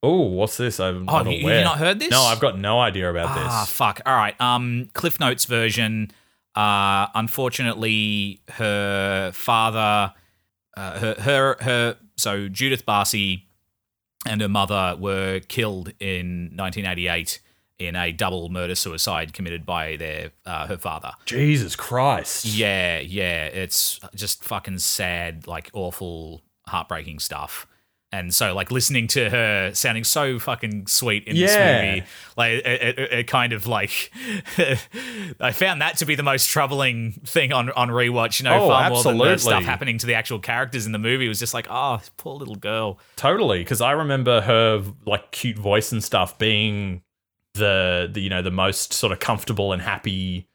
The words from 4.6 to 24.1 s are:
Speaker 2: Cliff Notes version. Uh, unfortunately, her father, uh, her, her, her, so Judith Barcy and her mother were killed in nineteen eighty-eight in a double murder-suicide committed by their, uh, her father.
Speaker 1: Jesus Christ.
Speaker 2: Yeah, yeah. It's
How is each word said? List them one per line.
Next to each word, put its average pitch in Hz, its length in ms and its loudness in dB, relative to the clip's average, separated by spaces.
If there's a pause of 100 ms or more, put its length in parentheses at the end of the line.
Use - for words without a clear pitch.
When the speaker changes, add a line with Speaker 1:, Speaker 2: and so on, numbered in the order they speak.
Speaker 2:
Cliff - 260 -4
Notes 127 280 0
version. 110 640 0 (440)
Uh, 101 600 4
unfortunately, 110 1300 -2 (120)
her 98 800 0
father, 110 800 2 (640)
uh, 95 220 -8
her, 110 220 -2
her, 135 400 2
her, 120 360 0 (200)
so 101 320 -2
Judith 123 380 -2
Barcy 98 580 0 (840)
and 107 140 -2
her 104 80 0
mother 98 500 2
were 95 500 -2
killed 101 520 -4
in 90 540 -4
nineteen 95 320 -6
eighty-eight 87 540 -4 (380)
in 87 160 -6
a 87 160 -2
double 87 380 -4
murder-suicide 87 840 -4
committed 85 320 -8
by 80 300 -4
their, 78 340 -8 (160)
uh, 78 200 -6
her 90 120 -8
father. 82 340 -8 (140)
Speaker 1:
Jesus 135 500 2
Christ. 123 720 0
Speaker 2:
Yeah, 98 540 0
yeah. 85 460 -4
It's - 540 -4 (140)